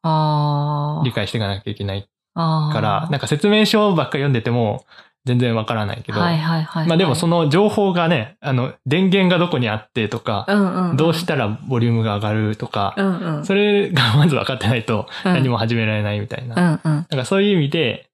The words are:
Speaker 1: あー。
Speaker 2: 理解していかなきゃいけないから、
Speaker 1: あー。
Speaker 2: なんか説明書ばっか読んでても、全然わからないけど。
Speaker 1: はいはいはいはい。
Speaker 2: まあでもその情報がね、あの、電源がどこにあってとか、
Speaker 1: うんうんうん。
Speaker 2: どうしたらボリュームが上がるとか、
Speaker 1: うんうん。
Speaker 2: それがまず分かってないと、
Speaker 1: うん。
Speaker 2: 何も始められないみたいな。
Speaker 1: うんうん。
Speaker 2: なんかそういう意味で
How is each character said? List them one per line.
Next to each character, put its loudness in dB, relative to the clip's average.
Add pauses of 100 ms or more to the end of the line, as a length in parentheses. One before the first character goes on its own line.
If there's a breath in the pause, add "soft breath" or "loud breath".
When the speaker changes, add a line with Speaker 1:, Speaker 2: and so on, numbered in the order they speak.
Speaker 1:
あ 0
ー。 0
Speaker 2:
理 0
解 -2
し -8
て -4
い -2
か 0
な -4
き -10
ゃ -6
い -8
け -8
な -6
い -10 (260)
か -6 (400)
ら、 0
Speaker 1:
あ -6
ー。 -6
Speaker 2:
な -2
ん -2
か -8
説 0
明 4
書 2
ば 2
っ -4
か -8
読 0
ん 2
で 0
て -2
も、 -2 (400 loud breath)
全 2
然 2
わ -2
か -2
ら -2
な -4
い -12
け -8
ど。 -2
Speaker 1:
は 2
い 0
は -2
い -4
は -
い -4
は -4
い。 0
Speaker 2:
ま 2
あ 4
で 4
も 2
そ -2
の 2
情 4
報 2
が 0
ね、 -2
あ -6
の、 0 (140)
電 2
源 4
が 4
ど 2
こ 0
に 0
あ 0
っ -10
て 0
と -6
か、 -4
Speaker 1:
う 0
ん 4
う 4
ん -2
う -2
ん。 0
Speaker 2:
ど 4
う 2
し -4
た 0
ら -2
ボ 0
リ 2
ュ 2
ー 2
ム 2
が 0
上 -4
が -2
る -2
と -8
か、 -4
Speaker 1:
う 0
ん 0
う -4
ん。 -10
Speaker 2:
そ -2
れ 2
が 2
ま 6
ず 2
分 -2
か -4
っ -8
て -2
な 2
い -4
と、 -2 (200 loud breath)
Speaker 1:
う 2
ん。 2
Speaker 2:
何 2
も 0
始 0
め 0
ら 0
れ -2
な -2
い -4
み -8
た -10
い -12
な。 0
Speaker 1:
う 0
ん 0
う 2
ん。 -
Speaker 2:
な 0
ん -8
か -4
そ 0
う 2
い 2
う 4
意 2
味 -2
で -2